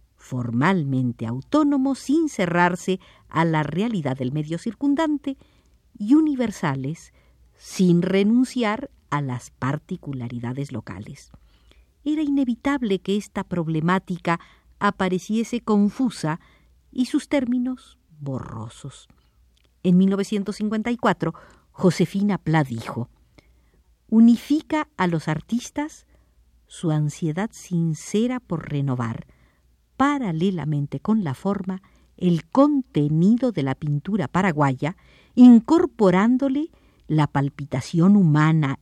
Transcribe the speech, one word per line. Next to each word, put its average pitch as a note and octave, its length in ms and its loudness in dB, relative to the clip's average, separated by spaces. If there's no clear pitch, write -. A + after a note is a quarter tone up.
formalmente C3 1080 -2
autónomos C4+ 760 -2
sin D#4 300 0
cerrarse F3 720 0
a D#3+ 160 0
la D#3+ 200 2
realidad D#3 520 -4
del C3 160 -4
medio D3+ 280 -6
circundante C#4+ 760 -2
y G#3+ 160 0
universales G3+ 1000 0
sin F3 440 2
renunciar G#3+ 880 0
a D3 120 -2
las B2 280 -6
particularidades C3 1200 -8
locales. A2 600 -14
Era D4+ 160 -2
inevitable C4+ 800 -2
que G3 180 -2
esta G3+ 260 -8
problemática E3+ 960 -2
apareciese G3+ 800 -2
confusa G3+ 800 0
y B3 140 -2
sus - 200 -4
términos B3+ 680 -4
borrosos. B2+ 880 -12
En F3+ 160 4
mil F#3+ 140 6
novecientos G3 460 -4
cincuenta G#3+ 340 -4
y A#3 60 -4
cuatro, F3 360 0
Josefina G3 600 0
Plá D#3+ 260 0
dijo: A#2+ 460 -8
"Unifica A#3+ 880 2
a F#3 120 0
los E3 200 -2
artistas A#3 800 -6
su - 240 -4
ansiedad D3+ 600 -2
sincera F#3 880 -4
por C#3+ 300 -8
renovar, B2+ 560 -4
paralelamente E3+ 1000 -2
con A3 240 -2
la C#3 100 -4
forma, F#3+ 480 -6
el E3+ 300 0
contenido A#3 1080 2
de E3 120 -4
la C3+ 100 -2
pintura D3 540 -4
paraguaya, D3 720 -2
incorporándole B3 1400 6
la D#3 180 2
palpitación C#3+ 920 0
humana, D#3 640 4